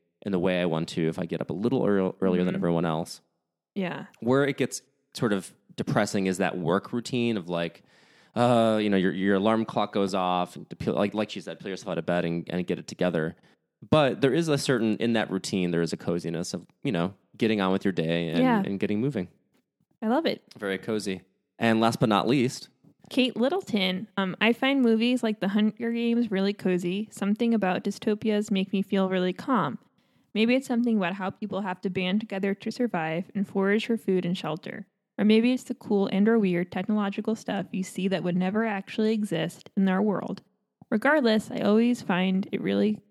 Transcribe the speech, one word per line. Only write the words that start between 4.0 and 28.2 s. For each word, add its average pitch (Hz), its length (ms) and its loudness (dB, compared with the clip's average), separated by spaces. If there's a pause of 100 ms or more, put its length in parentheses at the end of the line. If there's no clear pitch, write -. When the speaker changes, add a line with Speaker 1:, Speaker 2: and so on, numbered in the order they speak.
Speaker 1:
Where 131 240 4
it 139 120 -2
gets - 260 -4 (320)
sort 113 180 0
of 95 200 -2 (240)
depressing 104 500 0
is 92 120 0
that 92 200 0
work 90 340 0
routine 120 440 -2
of, 85 120 -6
like, 85 340 -6 (520)
uh, 117 460 4
you 104 80 0
know, 101 80 4
your, 92 160 4
your 95 240 2
alarm 110 280 2
clock 104 280 -2
goes 98 220 0
off, 90 420 0
and - 140 -16
to - 60 -14
peel, - 180 -2
like, 98 200 0
like 104 160 -4
she 101 100 -10
said, 82 200 -12
peel 107 80 -12
yourself 95 240 -8
out 82 60 -4
of 82 80 -6
bed 87 180 0
and, 85 240 -4
and 90 180 -4
get 85 120 -4
it 82 80 -14
together. 87 500 -2 (540)
But 147 300 4
there 135 120 4
is 165 160 0
a 143 80 2
certain, 113 420 2
in 117 160 0
that 107 160 -2
routine, 92 400 -2
there 85 120 2
is 82 100 -2
a - 40 -4
coziness 85 580 -4
of, 85 100 -10 (200)
you 139 80 -2
know, 90 220 -2 (220)
getting 110 240 2
on 95 120 2
with 95 120 0
your 98 80 2
day 85 360 0
and, - 100 -2
Speaker 2:
Yeah. 240 260 4
Speaker 1:
and 196 140 -4
getting 110 220 -2
moving. 117 280 -4 (720)
Speaker 2:
I 226 60 -6
love 269 180 0
it. - 160 -4 (160)
Speaker 1:
Very 98 220 -2
cozy. 101 440 -4 (360)
And 113 220 4
last 113 200 4
but 123 80 4
not 101 200 4
least, 127 400 0 (420)
Speaker 2:
Kate 254 260 0
Littleton. 220 720 -2 (100)
Um, 190 240 -2
"I 226 120 4
find 269 300 0
movies 233 400 2
like 214 180 -2
The 196 80 0
Hunger 214 440 0
Games 233 380 0
really 196 240 0
cozy. 185 560 -2
Something 214 420 0
about 196 320 0
dystopias 208 680 -2